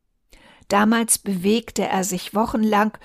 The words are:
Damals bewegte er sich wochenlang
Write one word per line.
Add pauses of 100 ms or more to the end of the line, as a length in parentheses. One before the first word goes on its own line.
(680)
Damals
bewegte
er
sich
wochenlang